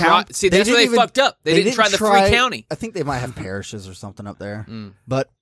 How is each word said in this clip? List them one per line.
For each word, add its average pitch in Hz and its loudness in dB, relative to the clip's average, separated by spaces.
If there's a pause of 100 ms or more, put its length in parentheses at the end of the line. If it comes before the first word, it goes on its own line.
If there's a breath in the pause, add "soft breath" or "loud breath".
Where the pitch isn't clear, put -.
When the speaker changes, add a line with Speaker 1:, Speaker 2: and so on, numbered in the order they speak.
Speaker 1:
Town? 170 4
Speaker 2:
try. - -20
See, - 0
Speaker 3:
They 180 4
Speaker 2:
that's 208 2
where 240 4
Speaker 3:
didn't 233 4
Speaker 2:
they 233 2
Speaker 3:
even, 233 4
Speaker 2:
fucked 233 0
up. 269 0
They 156 0
Speaker 3:
they 165 2
Speaker 2:
didn't 185 4
Speaker 3:
didn't 240 0
Speaker 2:
try 214 4
the 196 0
Free 214 0
Speaker 3:
try, 196 6
Speaker 2:
County. 233 0
Speaker 3:
I - -8
think 226 -10
they 170 -4
might 139 -6
have 123 -8
parishes 98 -10
or 92 -18
something 101 -16
up 101 -14
there, 104 -12
Speaker 2:
Mm. 107 -16 (120)
Speaker 3:
but 131 -4 (120)